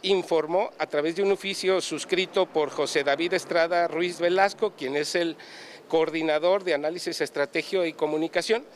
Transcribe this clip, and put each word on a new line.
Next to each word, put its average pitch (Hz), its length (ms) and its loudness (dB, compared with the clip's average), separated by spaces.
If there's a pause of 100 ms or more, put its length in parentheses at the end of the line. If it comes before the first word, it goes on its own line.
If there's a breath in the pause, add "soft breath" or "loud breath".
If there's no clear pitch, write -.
informó 175 760 0
a 156 100 -4
través 156 280 0
de 196 80 0
un 196 80 4
oficio 190 480 0
suscrito 180 680 0
por 151 240 0
José 143 360 0
David 160 280 2
Estrada 170 540 2
Ruiz 165 320 -4
Velasco, 190 580 2
quien 135 200 -4
es 151 180 -2
el 170 220 0 (500 loud breath)
coordinador 160 760 2
de 175 80 2
análisis, 165 480 -2
estrategia 156 680 0
y 156 60 -6
comunicación, 165 720 0 (100)